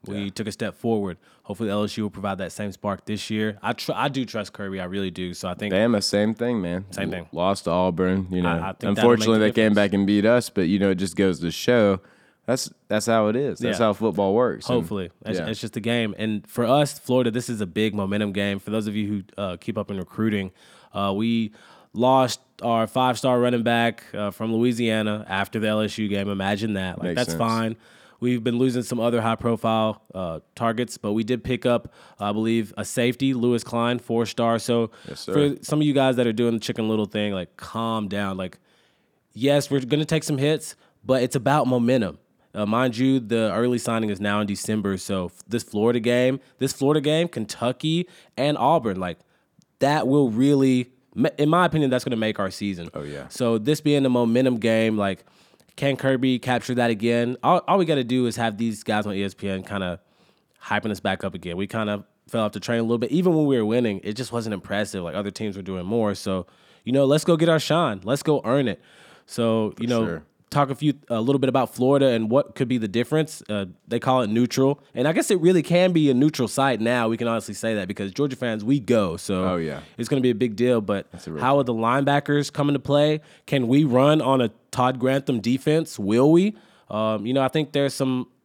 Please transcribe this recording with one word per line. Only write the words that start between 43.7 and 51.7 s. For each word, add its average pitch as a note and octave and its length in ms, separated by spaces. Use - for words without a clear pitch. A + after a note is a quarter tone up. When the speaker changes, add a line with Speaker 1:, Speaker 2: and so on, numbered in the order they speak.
Speaker 1:
signing A2+ 320
is G2 100
now G#2 220
in G#2 60
December. G2 500
So F#2 280
f-, - 220
this A2 140
Florida A2+ 380
game, B2 400
this C3+ 160
Florida D3 280
game, D#3 260
Kentucky, D#3 800
and C#3+ 220
Auburn, A#2 420
like, F2+ 200
that C#3 300
will C#3 240
really, C3 580
ma-, C3 240
in D3+ 120
my F3 180
opinion, D3+ 240